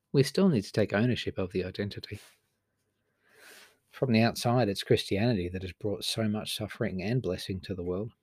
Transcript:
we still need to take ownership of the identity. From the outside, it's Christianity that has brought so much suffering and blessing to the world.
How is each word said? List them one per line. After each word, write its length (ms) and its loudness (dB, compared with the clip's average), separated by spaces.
we 120 8
still 260 4
need 160 4
to 80 -14
take 180 2
ownership 460 0
of 160 -4
the 100 0
identity. 560 -8
From 200 0
the 120 6
outside, 440 2
it's 160 -2
Christianity 640 2
that 140 -6
has 100 -8
brought 320 -6
so 240 -2
much 260 -4
suffering 480 -4
and 200 0
blessing 400 -4
to 120 -8
the 80 -6
world. 300 -4